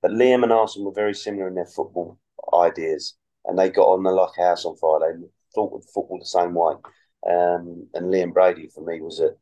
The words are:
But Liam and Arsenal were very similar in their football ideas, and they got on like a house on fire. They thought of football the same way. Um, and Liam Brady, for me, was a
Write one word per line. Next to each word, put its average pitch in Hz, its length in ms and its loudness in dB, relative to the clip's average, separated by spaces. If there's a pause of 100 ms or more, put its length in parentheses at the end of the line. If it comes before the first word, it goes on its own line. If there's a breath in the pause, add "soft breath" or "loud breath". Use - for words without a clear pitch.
But - 100 2
Liam 123 300 4
and 117 100 4
Arsenal 107 340 2
were 98 80 -8
very 104 200 -2
similar 101 340 -8
in 92 60 -8
their 90 120 -6
football 85 520 -10 (360)
ideas, 82 640 0 (280)
and 90 140 -2
they 95 120 4
got 95 220 6
on 92 100 2
like 95 360 2
a 87 40 0
house 87 220 2
on 82 120 -8
fire. 78 240 2
They 82 260 -4 (280)
thought 107 200 -4
of 101 100 -14
football - 340 -8
the - 80 -16
same 87 280 0
way. 82 200 2 (540 loud breath)
Um, 87 680 -2
and 90 180 -4
Liam 87 200 -2
Brady, 87 360 2
for 78 160 -20
me, 82 160 -8
was 80 200 -10
a 80 100 2 (120)